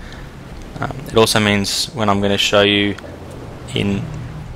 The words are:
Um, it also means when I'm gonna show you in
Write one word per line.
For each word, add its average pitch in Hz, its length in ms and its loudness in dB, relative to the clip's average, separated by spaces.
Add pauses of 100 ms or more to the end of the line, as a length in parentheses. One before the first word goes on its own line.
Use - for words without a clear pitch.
(800)
Um, - 180 -4 (100)
it - 100 2
also 110 220 6
means 104 540 2
when 110 160 0
I'm 101 120 4
gonna 101 160 2
show - 240 6
you 101 340 4 (800)
in 101 300 0 (520)